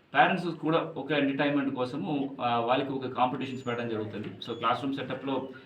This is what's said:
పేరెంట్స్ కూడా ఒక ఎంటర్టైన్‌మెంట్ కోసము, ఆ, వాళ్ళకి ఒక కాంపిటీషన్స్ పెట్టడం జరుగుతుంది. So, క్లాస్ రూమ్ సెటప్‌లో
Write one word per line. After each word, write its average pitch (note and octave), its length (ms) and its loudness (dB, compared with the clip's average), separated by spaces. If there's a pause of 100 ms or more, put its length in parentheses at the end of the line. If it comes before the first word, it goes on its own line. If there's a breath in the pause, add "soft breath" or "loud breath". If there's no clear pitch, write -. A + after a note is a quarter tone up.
(160 loud breath)
పేరెంట్స్ E3+ 320 6
కూడా D#3+ 300 2
ఒక C#3 340 -2
ఎంటర్టైన్‌మెంట్ C3+ 640 2
కోసము, C#3 640 -2
ఆ, A#2+ 180 2
వాళ్ళకి C#3 320 2
ఒక B2+ 160 -4
కాంపిటీషన్స్ B2+ 600 -2
పెట్టడం A#2+ 220 -2
జరుగుతుంది. G#2 380 -4
So, - 260 -10
క్లాస్ A#2+ 300 0
రూమ్ C3+ 100 -2
సెటప్‌లో C3 560 -4 (160 loud breath)